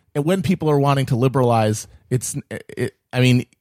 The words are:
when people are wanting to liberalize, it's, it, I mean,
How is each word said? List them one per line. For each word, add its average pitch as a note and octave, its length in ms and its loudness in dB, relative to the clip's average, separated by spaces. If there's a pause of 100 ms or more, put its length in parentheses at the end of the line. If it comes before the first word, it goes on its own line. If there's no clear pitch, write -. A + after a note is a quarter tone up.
(140)
when E3 280 0
people D#3 280 0
are C#3+ 80 2
wanting C#3 280 2
to C3 100 -2
liberalize, A#2 720 0 (220)
it's, - 260 -4 (140)
it, - 440 -10 (180)
I B2+ 80 0
mean, B2 260 4 (140)